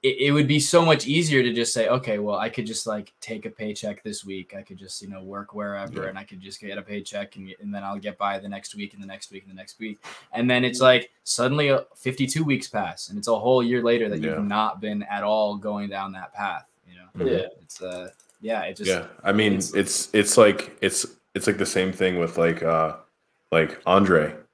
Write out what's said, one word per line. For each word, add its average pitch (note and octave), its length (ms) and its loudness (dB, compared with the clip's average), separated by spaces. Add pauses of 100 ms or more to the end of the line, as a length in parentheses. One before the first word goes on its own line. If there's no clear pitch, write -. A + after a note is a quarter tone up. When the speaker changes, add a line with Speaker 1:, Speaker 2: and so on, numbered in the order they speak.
Speaker 1:
it, C3 180 2
it C#3+ 120 4
would D3 160 4
be D3+ 100 4
so E3+ 260 6
much D#3 220 4
easier D3+ 360 4
to A#2+ 100 2
just A#2 200 0
say, A2 160 2
"Okay, A#2 300 0
well, G#2 180 -2
I G#2+ 120 -2
could A2+ 180 -6
just, A2 200 -8
like, G#2+ 340 -6
take A2+ 260 -10
a G#2+ 40 -8
paycheck G#2 520 -10
this G#2 220 -10
week. F#2+ 320 -12
I G2 60 -14
could F#2 160 -20
just, F#2+ 220 -14
you G2 80 -16
know, F#2+ 140 -14
work G2+ 320 -14
wherever, G3 480 -8
Speaker 2:
Yeah. F#2+ 60 -8
Speaker 1:
and F#2+ 100 -10
I G2 60 -14
could F#2+ 160 -18
just G2 200 -16
get G2+ 160 -12
a G2 60 -10
paycheck, G2+ 540 -10
and, F#2+ 240 -16
and G2+ 140 -10
then G2 100 -10
I'll G2+ 140 -8
get G2 200 -10
by G2+ 200 -2
the G2+ 100 -12
next G2 260 -12
week, G2+ 200 -10
and G2+ 80 -18
the G2 40 -16
next G2 240 -16
week, G2 140 -16
and F#2+ 80 -20
the F#2+ 40 -20
next F#2+ 220 -20
week." A2 200 -10 (340)
And B2 180 0
then B2+ 140 4
it's B2+ 160 -2
like, B2+ 300 8 (140)
suddenly, C#3 460 0
uh, C3+ 120 4 (120)
fifty-two C3+ 500 -2
weeks C#3 240 0
pass, F#2 400 -6
and G#2 100 -10
it's G#2 100 -6
a A2+ 100 2
whole B2+ 240 4
year A#2+ 200 0
later A#2 260 2
that E2+ 120 -4
you've D#2 180 -2
Speaker 2:
Yeah. - 40 -2
Speaker 1:
not G#2 380 -2
been G#2 240 -6
at G2+ 180 -6
all G#2 340 2
going G2+ 320 -6
down G2 240 -8
that F#2 220 -14
path, G2 320 -8 (220)
you F2+ 80 -20
know? F2+ 280 -10
Speaker 2:
Mm-hmm. - 100 0
Speaker 3:
Yeah. F#2 120 -2 (160)
Speaker 1:
It's, - 180 -20
uh, F2+ 300 -10 (300)
yeah, G#2+ 220 -4
it F2+ 140 -8
just, G2 140 -4
Speaker 2:
Yeah, E2+ 160 -2 (160)
I G2 100 2
mean, G#2 220 4
Speaker 1:
it's F#2 180 -2
Speaker 2:
it's, - 400 0
it's G#2 240 4
like, G#2 440 6
it's, - 260 0 (280)
it's F#2+ 120 -2
like G2+ 120 2
the G2 80 2
same F#2+ 260 0
thing F#2 260 0
with, E2+ 200 0
like, E2+ 260 2
uh, D#2+ 320 2 (560)
like, D#2+ 340 2
Andre. F2 480 6 (200)